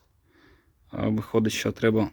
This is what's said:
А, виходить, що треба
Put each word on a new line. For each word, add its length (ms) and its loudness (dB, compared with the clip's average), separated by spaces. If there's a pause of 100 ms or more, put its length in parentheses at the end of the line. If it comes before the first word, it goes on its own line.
(960)
А, 100 -2
виходить, 460 0
що 180 -4
треба 420 0